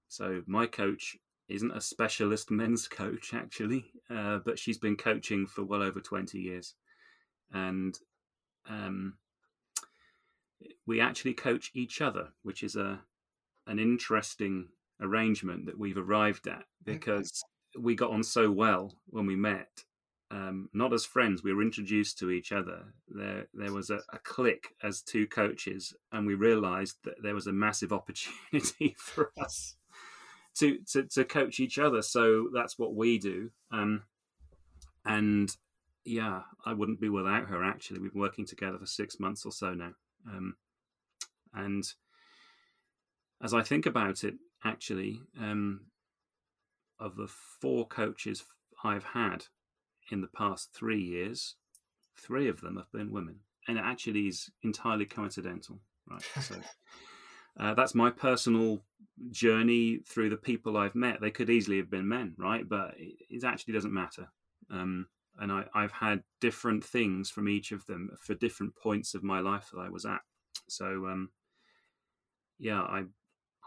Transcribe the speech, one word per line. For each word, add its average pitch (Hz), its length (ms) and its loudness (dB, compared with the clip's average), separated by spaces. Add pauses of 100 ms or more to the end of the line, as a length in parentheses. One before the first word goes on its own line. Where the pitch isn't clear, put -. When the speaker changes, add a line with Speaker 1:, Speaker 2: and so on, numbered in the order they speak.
Speaker 1:
So 95 380 -4
my 107 220 2
coach - 500 -2 (320)
isn't 101 220 -2
a 107 100 -6
specialist 110 720 0
<laughs> - 0 -
men's 113 360 2
coach, - 460 -6
actually, 117 580 -4 (180)
uh, 104 360 -2
but 117 140 0
she's 113 180 -2
been 104 200 2
coaching 101 500 0
for 101 160 -6
well 101 180 0
over 98 180 0
twenty 95 400 -6
years, 90 360 -8 (760)
and, 92 460 -2 (720)
um, 98 480 -6 (1700)
we 113 160 0
actually 123 320 0
coach - 400 0
each 123 280 -4
other, 101 280 -2 (140)
which 98 200 -8
is 101 120 -6
a, 98 260 -4 (640)
an 107 120 -2
interesting 107 880 0 (300)
arrangement 101 680 2
that 90 100 -8
we've 98 200 -4
arrived 104 500 2
at, - 160 -8 (240)
Speaker 2:
Okay. 107 100 -4
Speaker 1:
because 101 460 -2 (340)
we 117 180 2
got 113 160 2
on 110 120 2
so 110 260 6
well 101 580 4
when 107 200 -2
we 95 80 2
met, 98 480 0 (480)
um, 95 420 -6
not 120 200 4
as 113 120 2
friends. 104 380 4
We 98 100 2
were 101 80 4
introduced 107 580 2
to 92 120 0
each 90 200 -2
other. 90 340 -4 (220)
There, 101 460 -6
there 101 180 -4
was 98 200 -4
a, 104 80 -2 (120)
a - 80 -12
click - 500 2 (120)
as 101 200 -4
two 107 260 0
coaches, 98 680 -2 (180)
and 107 140 -2
we 101 80 2
realised 98 720 4
that - 180 -10
there 104 140 -2
was 98 120 -4
a 101 60 0
massive 104 400 2
<laughs> - 0 -
opportunity - 1040 -2
for - 420 0
us - 360 -8 (800)
to, 147 240 4 (140)
to, 139 100 4
to - 220 2
coach - 340 0
each 127 180 0
other. 139 240 4
So 113 500 6
that's 120 280 -2
what 110 160 -2
we 113 240 4
do. 98 320 -4 (200)
Um, 107 320 0 (1000)
and 104 500 4 (480)
yeah, 107 380 -2 (240)
I 113 80 -2
wouldn't 107 280 0
be 110 80 2
without 98 400 2
her, 90 140 0
actually. 95 360 -2
We've 95 140 -6
been 98 80 -2
working 98 240 0
together 95 340 -6
for 98 80 -14
six - 320 -6
months 101 260 -4
or 104 60 -8
so 92 220 -4
now. 87 180 -8 (360)
Um, 95 280 -8 (1000)
and 101 300 -2 (1600)
as 117 120 0
I 117 80 6
think 147 240 2
about 110 380 2
it, - 120 -2 (280)
actually, 104 580 -4 (180)
um, 104 460 -2 (1120)
of 98 160 -8
the 104 120 -8
four 123 600 -2
coaches 107 560 -4 (400)
I've 101 220 0
had 98 400 -2 (640)
in 101 100 -2
the 90 60 -4
past - 460 -2
three 110 280 0
years, 90 540 -4 (640)
three 131 320 0
of 82 120 -4
them 87 160 -8
have 92 140 -14
been 104 200 -6
women. 95 280 -8 (280)
And 117 100 -2
it 110 80 -2
actually 107 420 -2
is - 220 -6 (140)
entirely 107 420 0
coincidental, 95 760 -8 (300)
right? 92 120 -12 (200)
So, 104 140 -8 (520)
Speaker 2:
<laughs> - 520 -20
Speaker 1:
uh, 107 140 0
that's 127 220 4
my 117 140 8
personal 113 760 4 (460)
journey 113 760 6
through 110 240 0
the 107 80 0
people 110 400 0
I've 101 180 2
met. 120 260 0
They 110 100 0
could 113 180 -2
easily 101 280 6
have 90 120 0
been 95 180 0
men, 110 300 -2
right? 98 300 -2
But 98 300 -2
it, - 180 -14 (140)
it 120 140 -8
actually 120 300 -2
doesn't 104 200 0
matter. 90 360 -4 (400)
Um, 92 380 -4 (320)
and 104 120 -2
I, 98 140 0 (100)
I've 104 160 2
had 104 320 0 (180)
different 110 420 2
things 98 460 0
from 104 180 -2
each 101 240 0
of 101 140 -10
them 92 240 -8 (100)
for - 140 -6
different - 420 -2
points - 380 -2
of 95 100 -6
my 95 160 0
life 98 320 -2
that 92 80 -12
I 92 100 -8
was 90 160 -10
at. 101 160 -4 (460)
So, - 180 -6 (200)
um, 95 240 -4 (1300)
yeah, 107 220 -2
I, 95 220 -2 (640)